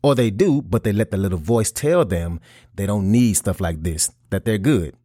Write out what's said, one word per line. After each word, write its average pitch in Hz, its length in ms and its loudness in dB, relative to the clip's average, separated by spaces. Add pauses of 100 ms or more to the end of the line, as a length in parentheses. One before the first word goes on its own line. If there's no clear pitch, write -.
Or 139 120 4
they 120 160 2
do, 147 320 2
but 104 220 -4
they 110 80 0
let 107 180 0
the 101 60 -4
little 95 220 -2
voice 110 340 0
tell 165 320 0
them 85 340 -4 (380)
they 98 100 -2
don't 101 240 0
need 117 240 4
stuff 95 260 -2
like 82 220 -4
this, 82 300 -4 (180)
that 95 140 -4
they're 110 120 0
good. 98 380 0 (100)